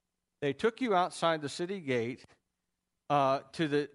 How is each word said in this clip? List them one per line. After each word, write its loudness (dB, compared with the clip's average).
They -2
took -2
you 0
outside 2
the -4
city -6
gate, -2
uh, 4
to -2
the, 0